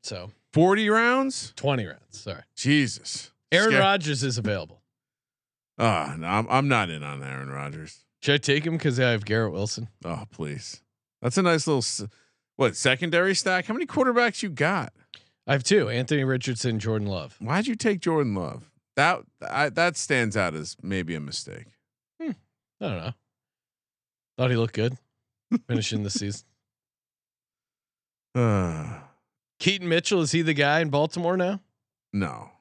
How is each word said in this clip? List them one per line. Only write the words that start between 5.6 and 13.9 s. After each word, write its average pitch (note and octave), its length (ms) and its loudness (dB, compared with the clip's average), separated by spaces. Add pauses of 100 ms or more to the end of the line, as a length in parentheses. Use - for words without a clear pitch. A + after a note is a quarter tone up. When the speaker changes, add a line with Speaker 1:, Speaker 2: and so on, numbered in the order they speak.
Speaker 2:
Ah, E2 400 0
no, D#2+ 80 -6
I'm, G#2 220 0
I'm C3+ 200 2
not G#2+ 200 2
in D2+ 140 -8
on C#2+ 200 -10
Aaron C2+ 280 -10
Rodgers. C#2+ 540 -12 (180)
Speaker 1:
Should C#3+ 120 2
I D3 40 2
take C#3+ 260 0
him E3 140 -2
'cause C3+ 200 0
I B2+ 120 4
have G#2 160 -2
Garrett G#2+ 260 0
Wilson? G2+ 360 -6 (180)
Speaker 2:
Oh, E2 240 -8
please. - 500 -12 (400)
That's B2 160 -2
a G3 60 2
nice E3 240 2
little D3 120 2
s-, - 260 -4 (520)
what, B2+ 200 2
secondary E3+ 580 2
stack? F#3 320 0
How A3 80 -4
many D#4+ 100 -4
quarterbacks B3 580 2